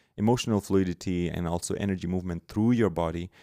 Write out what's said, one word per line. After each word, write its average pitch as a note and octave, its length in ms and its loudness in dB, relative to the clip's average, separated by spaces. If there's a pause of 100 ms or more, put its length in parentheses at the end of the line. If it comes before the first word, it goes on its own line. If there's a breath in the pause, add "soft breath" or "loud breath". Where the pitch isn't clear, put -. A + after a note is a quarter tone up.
(160 soft breath)
emotional A2 440 2
fluidity F2+ 680 0
and E2+ 180 -2
also F2 280 -4
energy F#2+ 320 -2
movement F2+ 400 -4
through A2 240 2
your A2+ 180 4
body, E2+ 400 -2 (140)